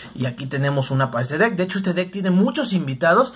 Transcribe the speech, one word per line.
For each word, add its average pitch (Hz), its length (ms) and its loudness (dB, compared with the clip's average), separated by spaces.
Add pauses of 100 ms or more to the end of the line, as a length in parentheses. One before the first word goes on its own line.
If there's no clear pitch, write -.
(160)
Y 123 120 -4
aquí 127 180 -8
tenemos 139 460 -2
una 131 200 0
para 120 120 -2
este 139 140 -4
deck. 214 200 2
De 180 60 0
hecho, 185 140 -4
este 190 160 -2
deck 180 160 -2
tiene 190 220 -2
muchos 240 400 2
invitados. 165 640 2